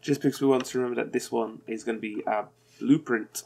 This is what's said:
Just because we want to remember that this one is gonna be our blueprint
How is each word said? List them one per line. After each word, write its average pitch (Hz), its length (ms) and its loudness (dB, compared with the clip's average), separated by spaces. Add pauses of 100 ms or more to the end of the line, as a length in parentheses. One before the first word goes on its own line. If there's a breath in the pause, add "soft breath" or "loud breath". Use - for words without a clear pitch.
Just 143 180 0
because 139 220 0
we 139 60 4
want 131 180 4
to - 120 -4
remember 123 240 0
that - 120 -4
this - 180 -2
one 113 340 -2
is 110 200 -6
gonna 113 140 -2
be 107 280 -6
our 107 220 0 (280)
blueprint 123 680 0